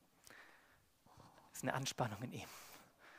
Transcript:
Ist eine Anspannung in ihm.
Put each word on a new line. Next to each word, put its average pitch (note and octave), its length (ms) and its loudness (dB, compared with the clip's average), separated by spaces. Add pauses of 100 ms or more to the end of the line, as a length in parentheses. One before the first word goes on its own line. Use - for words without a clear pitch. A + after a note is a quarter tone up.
(1500)
Ist - 120 -8
eine C3 100 8
Anspannung B2+ 480 4
in B2+ 100 -2
ihm. - 160 -4 (720)